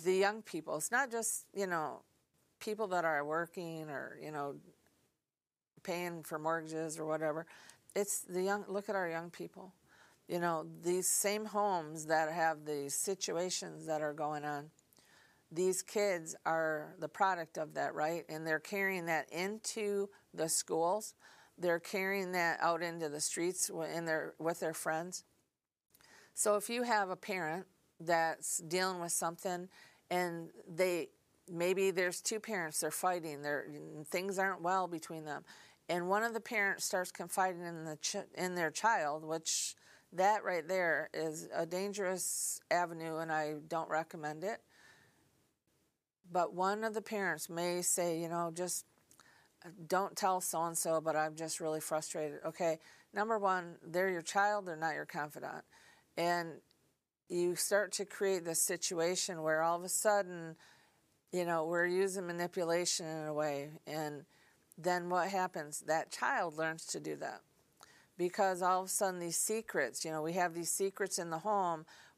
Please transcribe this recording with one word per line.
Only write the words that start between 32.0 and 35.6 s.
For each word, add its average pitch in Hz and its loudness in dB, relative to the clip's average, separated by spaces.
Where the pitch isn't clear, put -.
two - -2
parents, 180 -2
they're 156 0
fighting, 165 -2
they're, 147 0
things 185 -2
aren't 190 2
well 185 2
between 160 -8
them, 143 -6